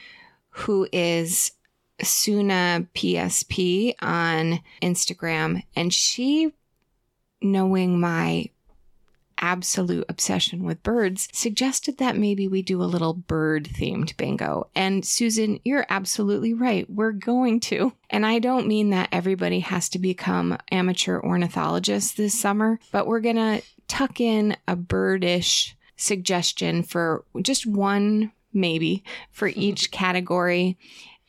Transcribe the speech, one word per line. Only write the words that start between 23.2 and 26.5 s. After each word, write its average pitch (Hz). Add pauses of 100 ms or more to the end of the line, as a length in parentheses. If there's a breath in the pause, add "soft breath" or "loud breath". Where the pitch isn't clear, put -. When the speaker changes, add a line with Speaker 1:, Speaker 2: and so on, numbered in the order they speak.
Speaker 1:
gonna 220 (280)
tuck -
in 214 (120)
a 180
birdish 180 (200 soft breath)
suggestion 175